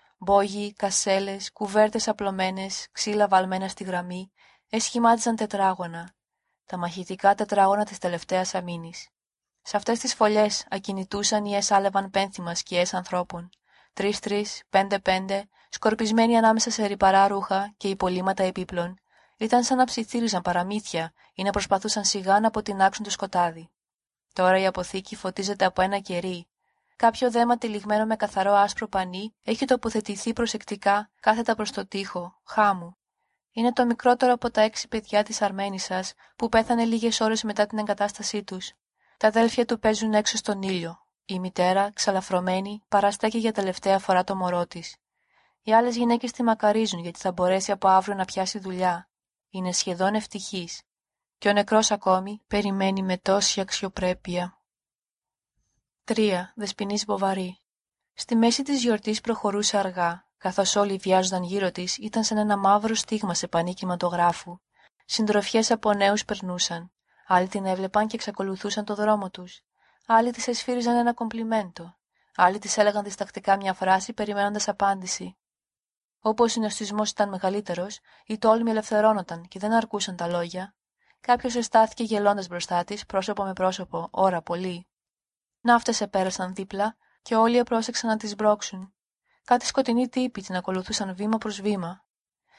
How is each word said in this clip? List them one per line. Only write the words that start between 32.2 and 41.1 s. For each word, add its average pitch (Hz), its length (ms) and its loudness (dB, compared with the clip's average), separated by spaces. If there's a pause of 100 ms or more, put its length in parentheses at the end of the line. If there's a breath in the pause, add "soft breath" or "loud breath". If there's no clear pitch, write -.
χάμου. 185 540 0 (540)
Είναι 240 220 0
το 247 120 4
μικρότερο 247 480 4
από 240 180 -2
τα 220 100 2
έξι - 260 0
παιδιά 214 360 0
της 214 180 -8
Αρμένισσας 190 720 -4 (220 soft breath)
που 233 140 -4
πέθανε 233 360 2
λίγες 226 340 0
ώρες 220 240 0
μετά 208 220 0
την 220 120 -4
εγκατάστασή 208 640 -4
τους. 185 280 -12 (460)
Τα 220 100 4
αδέλφια 233 380 4
του 233 140 -2
παίζουν 214 340 2
έξω 214 240 2
στον 202 240 -4
ήλιο. 175 440 -6 (200)